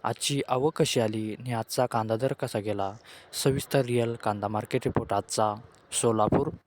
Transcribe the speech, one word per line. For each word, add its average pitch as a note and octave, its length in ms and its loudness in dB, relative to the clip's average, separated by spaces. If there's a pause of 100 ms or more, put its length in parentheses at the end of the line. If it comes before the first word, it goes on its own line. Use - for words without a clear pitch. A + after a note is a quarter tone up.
आजची C3+ 460 -2
आवक C3 300 2
कशी C#3 220 2
आली G#2+ 380 0
आणि B2 140 -6
आजचा A#2 340 0
कांदा A2+ 300 0
दर C3+ 160 0
कसा B2 260 -4
गेला. G2+ 340 -2 (520)
सविस्तर C#3 400 2
रिअल A#2+ 300 0
कांदा G#2 340 -2
मार्केट G#2+ 360 -2
रिपोर्ट - 280 -2
आजचा G#2 420 0 (380)
सोलापूर. A2+ 560 2 (180)